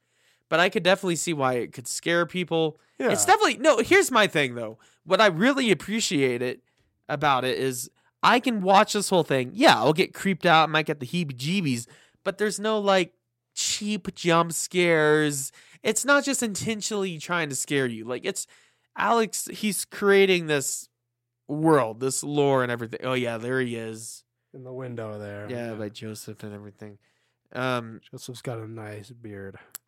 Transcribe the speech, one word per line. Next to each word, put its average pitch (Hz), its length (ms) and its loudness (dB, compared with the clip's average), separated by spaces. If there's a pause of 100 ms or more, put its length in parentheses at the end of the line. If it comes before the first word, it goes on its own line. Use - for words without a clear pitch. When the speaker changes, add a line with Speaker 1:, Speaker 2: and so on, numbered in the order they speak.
(500)
Speaker 1:
But 160 100 2
I 185 100 4
could 190 140 -2
definitely 185 340 2
see 170 160 -4
why 131 220 0
it 110 180 -4
could 123 140 -14
scare 170 380 0
people. 160 540 -2 (180)
It's - 300 2
Speaker 2:
Yeah. 370 80 8
Speaker 1:
definitely, 381 220 0
no, 285 220 4
here's 359 320 4
my 214 160 4
thing, 131 280 -2
though. 113 220 -8 (260)
What 185 160 2
I 220 80 8
really 233 440 4
appreciate 143 720 0
it, 123 200 -6 (460)
about 143 380 0
it 107 140 -2
is 127 280 -4 (360)
I 214 160 6
can 226 240 -2
watch 196 300 6
this 208 160 -2
whole 180 140 4
thing. 127 300 -2
Yeah, 220 240 6
I'll 127 160 4
get 156 180 0
creeped - 320 -4
out, 160 280 6
might 156 160 0
get 147 120 -4
the 127 60 -8
heebie-jeebies, 139 800 -4 (380)
but 190 160 -6
there's 208 200 -2
no, 214 200 -2
like, 190 340 2 (400)
cheap - 640 -4
jump 170 380 2
scares. 151 1000 2 (320)
It's 220 200 -2
not 285 200 4
just 277 180 -2
intentionally 202 800 -4
trying 170 300 -4
to 135 60 -6
scare 135 300 -2
you. 110 200 -6
Like, 123 200 -8
it's - 220 -6 (500)
Alex, 226 560 0
he's 202 320 -4
creating 190 640 4
this 143 420 -2 (580)
world, 143 520 0
this 131 240 -4
lore 143 400 2
and 120 80 -2
everything. 117 320 -6
Oh, 131 100 -2
yeah, 117 240 -2
there 127 240 -2
he 120 140 -4
is. 113 480 -12 (320)
Speaker 2:
In 131 80 -18
the 127 100 -16
window 113 460 -10
there. 101 280 -12
Speaker 1:
Yeah, 120 200 -8
Speaker 2:
Yeah. 113 80 -8
Speaker 1:
by 104 140 -8
Joseph 107 520 -14
and 104 140 -14
everything. 104 420 -18 (560)
Um, 123 560 -6
Speaker 2:
Joseph's 123 320 -16
got 120 160 -8
a 110 100 -12
nice 107 440 -14
beard. 101 480 -16 (280)